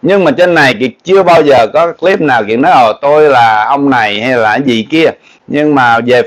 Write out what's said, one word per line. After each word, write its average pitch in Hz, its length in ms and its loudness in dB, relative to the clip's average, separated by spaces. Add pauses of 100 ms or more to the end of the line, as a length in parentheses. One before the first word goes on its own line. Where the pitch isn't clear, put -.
Nhưng 190 220 0
mà 156 60 2
trên 175 240 0
này 139 200 0
Kiệt 117 160 -4 (140)
chưa 196 180 2
bao 170 200 2
giờ 127 300 2
có 165 200 -2
clip 185 280 -2
nào 127 240 -2
Kiệt 113 140 -4
nói, 165 140 0
"Ồ, 120 200 2
tôi 151 360 0
là 113 360 2
ông 139 260 -2
này" 107 300 -2
hay 127 160 -2
là 110 200 0
gì 120 340 -2
kia. 156 200 0 (360)
Nhưng 147 280 -2
mà 120 320 2
về 123 200 2